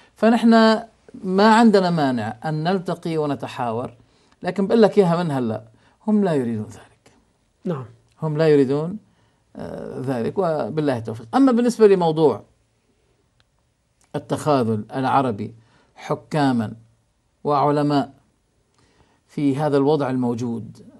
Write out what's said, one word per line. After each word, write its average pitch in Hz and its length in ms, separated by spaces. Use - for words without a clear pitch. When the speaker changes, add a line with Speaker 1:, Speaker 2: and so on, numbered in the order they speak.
Speaker 1:
فنحن 226 640
ما 196 300
عندنا 202 360
مانع 127 540
أن 156 200
نلتقي 170 540
ونتحاور، 131 760
لكن 185 240
بقول 226 160
لك 202 160
إياها 175 240
من 175 80
هلأ، 127 320
هم 214 180
لا 170 100
يريدون 117 320
ذلك. - 460
Speaker 2:
نعم. 143 200
Speaker 1:
هم 151 160
لا 160 100
يريدون، 147 500
آه، 92 440
ذلك، 226 380
وبالله 147 600
التوفيق. 113 360
أما 269 180
بالنسبة 233 340
لموضوع 160 560
التخاذل 127 680
العربي 127 600
حكاما 135 800
وعلماء 147 680
في 139 280
هذا 143 200
الوضع 139 340
الموجود، 120 760